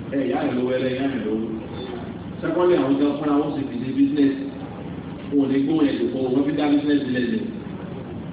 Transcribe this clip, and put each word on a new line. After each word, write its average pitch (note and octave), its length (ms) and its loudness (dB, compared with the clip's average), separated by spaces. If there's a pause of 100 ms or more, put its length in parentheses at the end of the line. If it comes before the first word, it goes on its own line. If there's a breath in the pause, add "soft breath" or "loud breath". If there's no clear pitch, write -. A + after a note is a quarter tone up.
Ẹ C#3 180 -4
yá A#2+ 160 0
yẹn C3+ 140 0
lówó, B2 180 0
ẹ B2+ 80 2
lẹ́ B2 120 0
yá C3 120 -2
yẹn B2 180 -2
lówó. A2 260 -2 (880)
Sẹ́kọ́ndì F3 400 2
àwọn C#3 200 4
gan C#3+ 160 4
fúnra D3 240 0
wọn D3 160 2
sì C3+ 140 -4
fi A#2+ 120 -8
ṣe B2+ 140 -4
business. C#3 420 4 (920)
Wọn C#3+ 140 2
ò C3 80 4
ní C3+ 100 2
gbóhùn D3 280 4
yẹn C3 100 0
jù A#2 120 0
kọ́, C3 140 -2
wọ́n C3 220 2
fi D3 80 0
dá D3 140 0
business C#3+ 360 4
sílẹ̀ B2 220 0
lẹ̀. A2 200 0 (880)